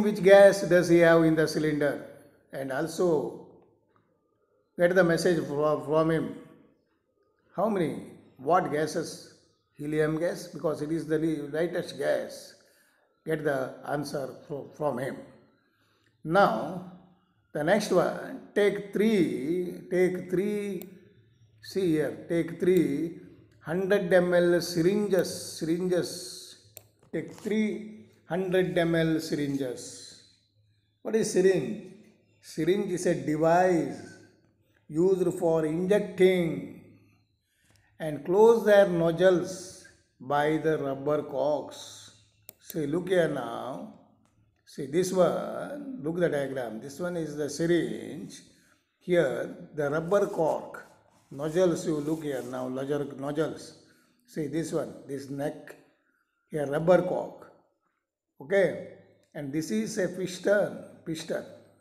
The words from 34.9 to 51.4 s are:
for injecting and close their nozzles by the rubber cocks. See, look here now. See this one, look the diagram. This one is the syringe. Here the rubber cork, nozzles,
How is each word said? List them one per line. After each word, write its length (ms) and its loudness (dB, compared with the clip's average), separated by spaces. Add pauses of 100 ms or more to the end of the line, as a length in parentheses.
for 280 2
injecting 1160 0 (1160)
and 240 -8
close 400 6
their 240 8
nozzles 960 0 (360)
by 340 0
the 220 0
rubber 460 -2
cocks. 880 -6 (500)
See, 260 -8
look 220 -4
here 180 4
now. 680 -8 (800)
See 120 -10
this 260 -2
one, 920 -2
look 160 -6
the 120 2
diagram. 500 -4
This 180 -14
one 200 -6
is 180 -6
the 140 -4
syringe. 840 -2 (640)
Here 760 -2
the 140 -2
rubber 380 0
cork, 600 -4 (420)
nozzles, 560 0